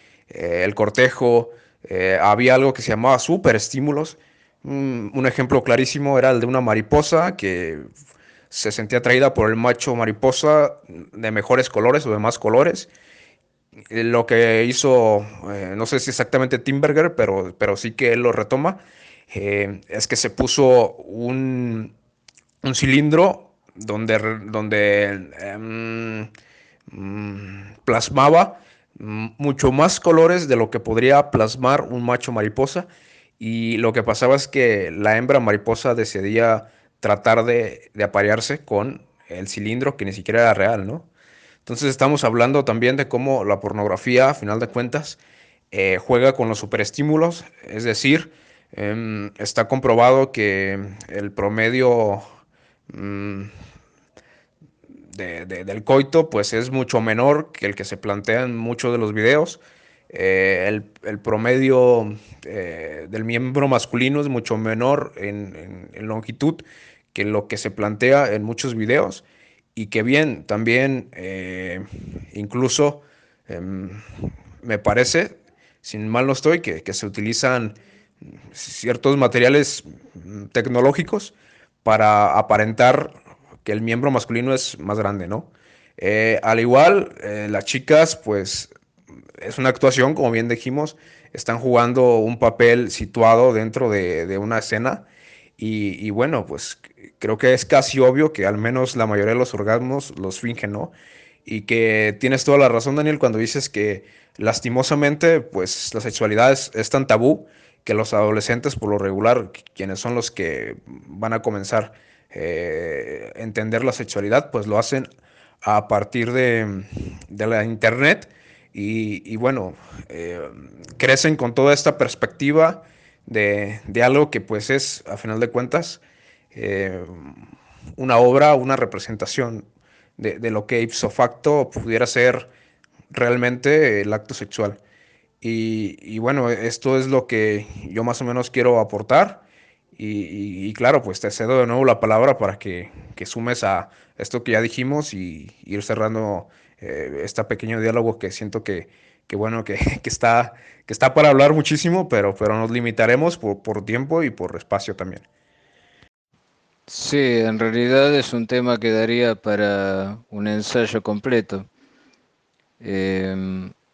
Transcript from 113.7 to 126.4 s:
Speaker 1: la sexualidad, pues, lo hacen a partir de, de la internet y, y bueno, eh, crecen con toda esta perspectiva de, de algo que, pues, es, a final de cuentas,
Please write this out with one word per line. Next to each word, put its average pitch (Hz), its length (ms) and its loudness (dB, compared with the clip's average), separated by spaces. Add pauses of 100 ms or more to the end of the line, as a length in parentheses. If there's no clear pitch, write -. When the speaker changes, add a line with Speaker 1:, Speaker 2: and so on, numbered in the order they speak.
Speaker 1:
la 127 80 0
sexualidad, 113 580 -2
pues, 107 160 -4
lo 104 120 0
hacen 131 300 -2 (540)
a 104 260 0
partir 113 440 -2
de, 113 520 0 (440)
de 104 180 -6
la 110 180 0
internet 117 640 0 (440)
y, 107 580 -6
y 110 60 -8
bueno, 110 380 -4 (340)
eh, 85 320 -10 (560)
crecen 135 400 2
con 123 180 -4
toda 139 200 4
esta 143 240 0
perspectiva 143 840 0 (440)
de, 104 600 -2
de 110 160 0
algo 143 280 4
que, 120 100 -4
pues, 104 300 -6
es, - 360 -4
a 101 100 -10
final 110 240 -6
de 117 100 2
cuentas, 127 500 -4 (520)